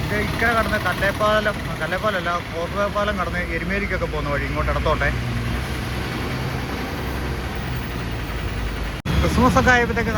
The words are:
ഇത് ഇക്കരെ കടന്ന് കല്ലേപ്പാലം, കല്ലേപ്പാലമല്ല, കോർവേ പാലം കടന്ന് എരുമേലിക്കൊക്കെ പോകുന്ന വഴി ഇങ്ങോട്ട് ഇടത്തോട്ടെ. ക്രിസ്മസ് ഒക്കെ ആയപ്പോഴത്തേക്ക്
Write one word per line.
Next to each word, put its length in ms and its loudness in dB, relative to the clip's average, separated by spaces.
ഇത് 100 -2
ഇക്കരെ 300 2
കടന്ന് 280 2
കല്ലേപ്പാലം, 680 2
കല്ലേപ്പാലമല്ല, 500 0
കോർവേ 420 -2
പാലം 260 0
കടന്ന് 220 -2
എരുമേലിക്കൊക്കെ 560 -2
പോകുന്ന 220 -2
വഴി 160 0
ഇങ്ങോട്ട് 240 0
ഇടത്തോട്ടെ. 360 2
ക്രിസ്മസ് 420 6
ഒക്കെ 120 6
ആയപ്പോഴത്തേക്ക് 440 2